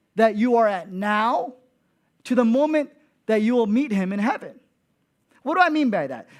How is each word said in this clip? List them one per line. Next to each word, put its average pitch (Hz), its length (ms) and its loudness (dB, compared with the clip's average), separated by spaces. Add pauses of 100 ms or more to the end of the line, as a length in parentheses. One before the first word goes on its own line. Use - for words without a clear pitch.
(160)
that 214 200 4
you 240 200 2
are 226 120 4
at 190 240 -4
now, 214 640 -2 (680)
to 254 120 -2
the 240 100 2
moment 285 440 0 (380)
that 220 140 2
you 233 140 0
will 233 120 2
meet 240 240 0
him 190 200 -2
in 202 80 -6
heaven. 214 400 -6 (840)
What 302 120 -2
do 370 60 4
I 349 80 4
mean 302 200 0
by 175 180 -2
that? 127 200 -12 (120)